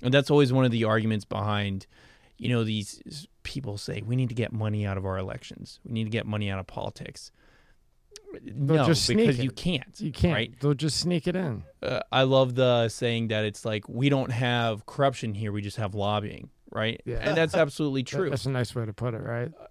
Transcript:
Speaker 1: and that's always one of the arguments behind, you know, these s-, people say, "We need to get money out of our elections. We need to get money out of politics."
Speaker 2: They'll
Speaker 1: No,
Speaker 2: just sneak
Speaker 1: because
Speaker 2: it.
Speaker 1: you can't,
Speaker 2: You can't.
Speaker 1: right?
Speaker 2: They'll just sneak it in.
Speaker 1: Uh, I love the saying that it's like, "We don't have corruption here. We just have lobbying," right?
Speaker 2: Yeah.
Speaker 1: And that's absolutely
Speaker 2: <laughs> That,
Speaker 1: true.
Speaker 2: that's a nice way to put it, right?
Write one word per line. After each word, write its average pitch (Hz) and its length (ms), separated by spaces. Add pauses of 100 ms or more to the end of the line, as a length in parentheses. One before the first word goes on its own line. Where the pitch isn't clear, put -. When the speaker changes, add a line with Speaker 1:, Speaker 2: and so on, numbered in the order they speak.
Speaker 1:
and 123 100
that's 139 180
always 143 220
one 131 140
of 120 40
the 117 140
arguments 110 400
behind, 101 600 (500)
you 117 140
know, 117 140
these 107 420
s-, 147 200 (180)
people 110 340
say, - 260
"We 120 120
need 127 140
to 117 40
get 113 180
money 107 340
out 98 120
of 95 80
our 95 120
elections. - 640
We - 80
need 113 120
to 107 60
get 113 160
money 104 240
out 95 80
of 92 80
politics." - 640 (1120)
Speaker 2:
They'll 143 360
Speaker 1:
No, 127 80
Speaker 2:
just - 200
sneak 156 120
Speaker 1:
because 156 200
Speaker 2:
it. 127 60
Speaker 1:
you 127 60
can't, - 500
Speaker 2:
You 165 120
can't. 165 220
Speaker 1:
right? 113 260
Speaker 2:
They'll 143 140
just 147 240
sneak 170 300
it 180 80
in. 127 260 (200)
Speaker 1:
Uh, 127 180 (100)
I 127 140
love 131 320
the 120 320
saying 117 400
that 107 160
it's 104 200
like, 107 240
"We 123 200
don't 135 240
have 117 540
corruption 135 480
here. 104 180
We 104 100
just 101 140
have 104 180
lobbying," 104 560 (220)
right? 110 320
Speaker 2:
Yeah. 120 160
Speaker 1:
And - 160
that's 165 180
absolutely 147 480
Speaker 2:
<laughs> - 20
That, - 40
Speaker 1:
true. 165 220
Speaker 2:
that's 139 160
a 139 40
nice 123 240
way 117 120
to 107 60
put 120 220
it, 113 80
right? 123 300 (180)